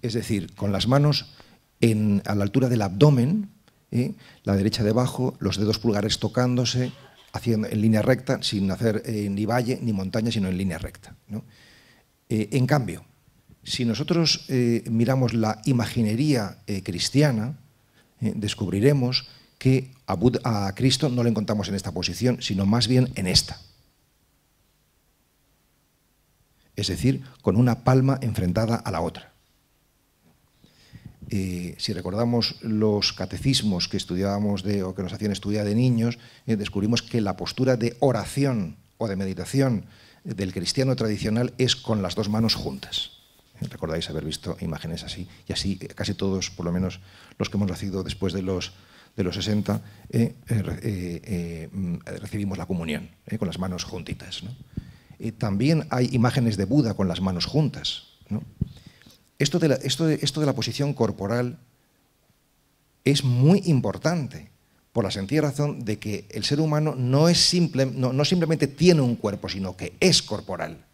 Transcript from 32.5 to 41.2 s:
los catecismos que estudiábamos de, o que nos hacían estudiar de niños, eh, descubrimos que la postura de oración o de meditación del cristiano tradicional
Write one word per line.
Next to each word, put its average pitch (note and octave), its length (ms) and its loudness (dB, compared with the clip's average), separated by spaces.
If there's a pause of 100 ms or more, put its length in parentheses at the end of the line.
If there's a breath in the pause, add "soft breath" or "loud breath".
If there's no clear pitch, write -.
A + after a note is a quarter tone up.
los G#2+ 520 2
catecismos F#2 760 0
que G2+ 100 -4
estudiábamos G2 640 -2
de, G2+ 220 -2
o F#2 100 -4
que G2 80 -6
nos F2+ 120 -6
hacían G#2 180 -4
estudiar G#2 340 -2
de G2+ 80 0
niños, A#2 460 2 (260 loud breath)
eh, A2 120 0
descubrimos G#2 440 0
que A#2 200 -2
la G2 160 -2
postura B2 380 0
de A#2 260 -2
oración A#2+ 720 0 (220)
o A#2 100 -4
de G2 80 -2
meditación G2 720 0 (380 loud breath)
del F#2+ 300 -4
cristiano B2+ 420 0
tradicional A2 600 -2